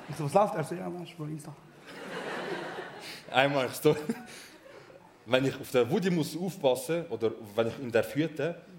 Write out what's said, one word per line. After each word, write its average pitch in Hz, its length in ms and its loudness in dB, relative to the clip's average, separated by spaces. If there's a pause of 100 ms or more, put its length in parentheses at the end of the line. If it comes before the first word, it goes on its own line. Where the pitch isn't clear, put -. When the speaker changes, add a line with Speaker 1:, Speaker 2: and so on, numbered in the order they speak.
Speaker 1:
Ich 143 80 -8
so, 156 100 -2
"Was 143 80 0
läuft?" 202 220 6
Er 160 80 0
so, 160 120 -6
"Ja, 180 180 -6
weißt 175 200 -10
du, - 40 -16
Bro, 151 80 -8
Insta." 151 280 -10 (1800)
Speaker 2:
Einmal 139 340 4
eine 117 80 -4
Story. 151 260 4 (1300)
Wenn 131 200 4
ich 131 140 -2
auf - 120 -12
der 120 180 4
Woody 185 220 2
muss 160 260 0
aufpassen, 160 720 0
oder 113 240 2 (240)
wenn 113 140 6
ich 117 100 -4
in 123 120 -6
der 107 120 6
Vierte 156 580 -2 (180)